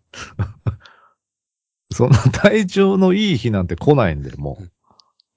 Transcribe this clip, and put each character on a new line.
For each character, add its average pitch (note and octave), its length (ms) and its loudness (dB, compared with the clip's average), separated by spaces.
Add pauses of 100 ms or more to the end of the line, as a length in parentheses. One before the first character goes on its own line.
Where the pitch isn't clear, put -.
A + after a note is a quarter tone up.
<laughs> - 1900 -14
そ B2 160 -2
ん - 40 4
な A#2 120 6
体 G#3 440 2
調 G3 300 2
の F#3 160 4
い G3+ 200 0
い B2+ 40 0
日 A#2 140 -4
な G2 100 0
ん F2 60 -2
て E2+ 80 -6
来 D3 200 4
な A2+ 140 4
い D#2 80 -2
ん C#2+ 60 -8
で、 C2+ 120 -14
も C#2+ 260 -10
う。 F2+ 100 -20 (640)